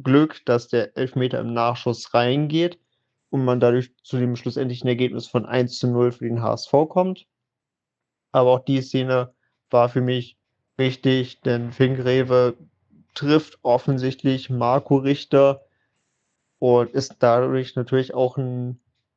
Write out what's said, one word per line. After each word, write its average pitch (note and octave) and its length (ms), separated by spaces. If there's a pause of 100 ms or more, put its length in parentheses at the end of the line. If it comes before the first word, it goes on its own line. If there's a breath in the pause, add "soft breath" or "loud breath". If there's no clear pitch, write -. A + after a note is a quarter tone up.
Glück, C#3+ 420
dass A#2+ 220
der - 300
Elfmeter B2+ 420
im A#2 140
Nachschuss A#2 600
reingeht D3 640 (520)
und C3+ 160
man B2 160
dadurch B2 420
zu - 140
dem B2 180
schlussendlichen B2 540
Ergebnis B2 360
von A#2 200
eins B2 340
zu B2 80
null B2 240
für A#2+ 140
den A2+ 160
H A2+ 120
S A#2 140
V D3+ 180
kommt. F#3 420 (1040)
Aber B2+ 180
auch B2+ 140
die C3+ 160
Szene B2+ 520 (360)
war A#2+ 180
für B2 140
mich B2+ 340 (420)
richtig, C3 640
denn A#2+ 320
Finn C3 240
Greve B2+ 580 (580)
trifft D3+ 500
offensichtlich C3 880
Marco B2+ 460
Richter C#3 720 (920)
und A#2+ 320
ist - 280
dadurch B2+ 560
natürlich C3 380
auch B2+ 240
ein B2 420 (380)